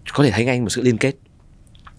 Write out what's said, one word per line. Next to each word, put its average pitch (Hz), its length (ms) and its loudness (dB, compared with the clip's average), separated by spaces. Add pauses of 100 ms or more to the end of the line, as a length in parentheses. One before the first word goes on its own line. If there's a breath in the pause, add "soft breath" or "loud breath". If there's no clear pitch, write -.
(120)
có 143 120 2
thể 127 60 4
thấy 107 140 0
ngay 123 160 0
một 113 80 -2
sự 120 140 -4
liên 120 160 2
kết. 135 160 -2 (840)